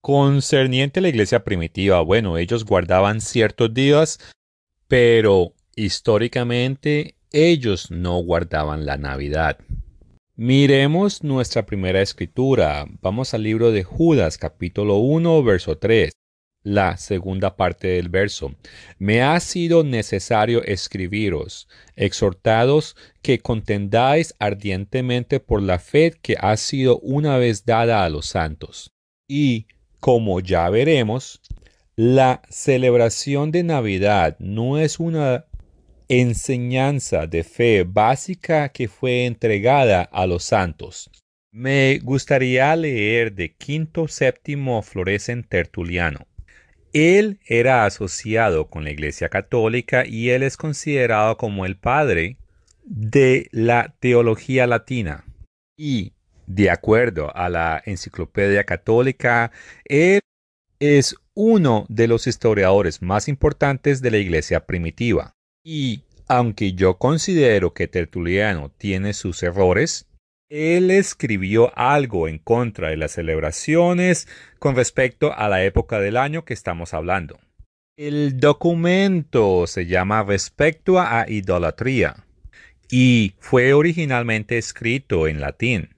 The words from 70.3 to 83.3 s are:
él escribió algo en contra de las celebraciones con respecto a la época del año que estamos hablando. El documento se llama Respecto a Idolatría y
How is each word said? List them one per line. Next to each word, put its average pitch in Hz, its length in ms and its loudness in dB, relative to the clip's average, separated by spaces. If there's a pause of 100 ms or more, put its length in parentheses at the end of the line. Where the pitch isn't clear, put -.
él 165 400 0
escribió 113 880 0
algo 120 500 0
en 80 120 -8
contra 117 500 -2
de 78 80 -4
las 76 140 -6
celebraciones 156 1160 -2 (300)
con 139 180 -2
respecto 127 580 0
a 107 160 -4
la 92 140 0
época 107 360 -2
del 101 180 -2
año 151 280 -4
que 120 100 -10
estamos 85 380 -10
hablando. 85 460 -6 (580)
El 147 420 -4
documento 165 1300 2
se 90 180 -6
llama 92 380 0
Respecto 151 760 0
a 117 280 -2
Idolatría 98 1000 -2 (640)
y 123 500 4